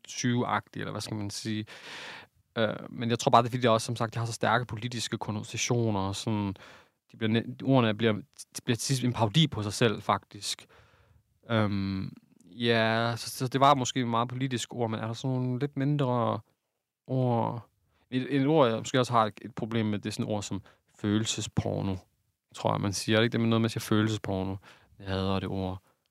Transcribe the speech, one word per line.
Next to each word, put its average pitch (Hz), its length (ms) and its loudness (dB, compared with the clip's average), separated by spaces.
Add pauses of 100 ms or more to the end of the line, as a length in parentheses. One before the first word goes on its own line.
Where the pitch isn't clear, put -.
tyve-agtigt, 107 760 -2
eller 101 100 -6
hvad 107 100 -8
skal - 160 -6
man 101 120 -6
sige. 107 360 -6 (920)
Øh, 110 180 0 (140)
men 117 200 -4
jeg 117 100 0
tror - 100 0
bare, 120 120 8
det 120 60 2
er 113 40 -10
fordi, 123 120 -2
jeg 117 80 6
også, 110 140 2
som 123 100 -4
sagt, 113 200 -4
jeg 117 60 -2
har 117 40 -2
så 117 80 -6
stærke 113 320 0
politiske 113 520 -6
konnotationer, 110 840 -2
og 95 160 -2
sådan, 104 400 -2 (560)
de 117 60 -20
bliver 113 240 2
ne-, - 240 -8
ordene 123 280 4
bliver, 110 200 2
de - 520 -12
bliver 120 100 2
til - 100 -4
sidst 127 180 0
en 123 100 2
parodi 117 340 4
på - 160 -6
sig 101 100 -4
selv, 104 280 2
faktisk. - 640 -4 (840)
Øhm, 98 640 0 (320)
ja, 113 680 0
så, - 140 -10
så - 180 -4
det 127 140 0
var 139 140 10
måske 127 260 0
et 120 60 -2
meget 117 220 0
politisk 123 440 -4
ord, 117 160 -2
men 110 100 -4
er 110 80 -4
der 117 60 -6
sådan 131 240 -2
nogle 127 220 -2
lidt 143 180 -6
mindre 123 640 0 (680)
ord? 117 600 0 (440)
Et, 127 240 -2
et 135 120 2
ord, 147 220 6
jeg 113 80 0
måske 117 220 0
også 123 120 0
har 117 140 6
et, 104 160 -4
et 104 140 -14
problem 113 300 0
med, 107 140 0
det 107 100 -6
er 104 40 -4
sådan 113 120 -2
et 110 60 -2
ord 104 120 -2
som 101 180 -6 (380)
følelsesporno, 104 960 0 (600)
tror 110 180 0
jeg, 104 80 0
man 101 120 0
siger. 110 240 2
Er - 20 6
det 113 60 6
ikke 117 60 0
det 113 80 0
med 117 100 2
noget, 113 120 4
man 113 80 2
siger 113 120 -6
følelsesporno? 98 720 0 (440)
Jeg 98 80 -16
hader 95 320 0
det 92 100 -4
ord. 95 320 -4 (300)